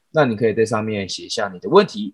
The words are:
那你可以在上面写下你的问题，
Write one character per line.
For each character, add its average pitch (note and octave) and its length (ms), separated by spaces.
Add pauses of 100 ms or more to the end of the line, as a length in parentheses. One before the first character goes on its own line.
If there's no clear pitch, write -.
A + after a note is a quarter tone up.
(120)
那 D#3 120
你 A#2 100
可 A2+ 140
以 G#2 40
在 A2 140
上 G#2+ 160
面 G#2 260
写 F2 200
下 G#2 200
你 F#2 120
的 F#2+ 80
问 F3+ 180
题， - 280